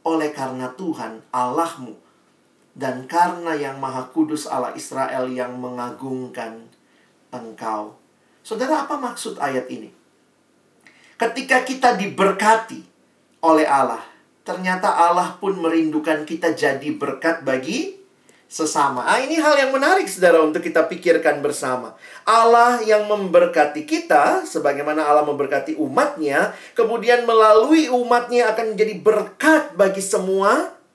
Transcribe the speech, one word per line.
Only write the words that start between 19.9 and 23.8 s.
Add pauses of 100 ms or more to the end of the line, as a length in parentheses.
saudara,
untuk
kita
pikirkan
bersama. (240)
Allah
yang
memberkati